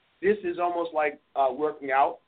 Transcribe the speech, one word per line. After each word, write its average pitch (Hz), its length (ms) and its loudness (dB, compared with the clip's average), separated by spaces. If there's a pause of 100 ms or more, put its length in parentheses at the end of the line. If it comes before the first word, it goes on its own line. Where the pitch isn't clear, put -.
(220)
This 208 220 2
is 175 160 -4
almost 170 340 -2
like, 151 240 0 (160)
uh, 139 160 2
working 143 400 -4
out, 139 380 2